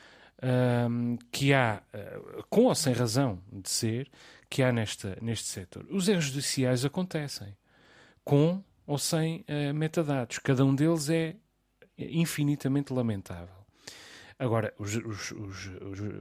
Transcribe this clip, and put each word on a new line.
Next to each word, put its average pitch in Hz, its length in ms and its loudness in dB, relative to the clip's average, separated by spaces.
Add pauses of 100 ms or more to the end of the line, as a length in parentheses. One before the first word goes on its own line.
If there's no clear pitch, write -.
(420)
ahm, 120 720 2 (140)
que 139 220 2
há, 117 300 4 (100)
eh, 98 280 -12 (280)
com 233 160 6
ou 214 100 4
sem - 180 2
razão 117 500 0 (100)
de 98 160 -10
ser, 117 420 -2 (380)
que - 140 0
há 127 100 6
nesta, 107 480 -2
neste 113 280 -4
setor. - 420 -10
Os 185 180 2
erros 180 180 4
judiciais 131 580 0
acontecem, 147 720 -4 (680)
com 165 400 4 (220)
ou 147 120 -2
sem, 160 480 -2
eh, 147 260 -2
metadados. 151 680 -2
Cada 135 260 4
um 135 100 6
deles 151 360 2
é 165 260 0 (600)
infinitamente 143 960 0
lamentável. 95 680 -4 (800)
Agora, 110 400 0
os, 104 180 -4
os, 113 360 -6
os, 95 340 -10
os, 95 340 -10 (200)